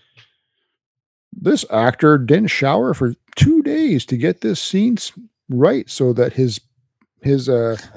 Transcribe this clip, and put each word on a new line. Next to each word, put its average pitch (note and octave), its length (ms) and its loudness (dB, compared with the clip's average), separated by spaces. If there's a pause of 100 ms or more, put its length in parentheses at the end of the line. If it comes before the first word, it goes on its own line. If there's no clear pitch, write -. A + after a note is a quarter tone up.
(1300)
this - 380 -2
actor B2+ 480 4
didn't D3+ 300 2
shower F#3 460 -2
for B2+ 200 -2 (220)
two D#4 260 4
days C#4+ 440 -2
to B2+ 100 -4
get D#3+ 240 -2
this G#3+ 200 -4
scene A3 380 0
s-, - 140 -10 (360)
right C#3 400 0
so B2 260 -2
that B2 180 0
his, B2 280 -2 (640)
his, C#3 260 0
uh, A#2 280 0 (200)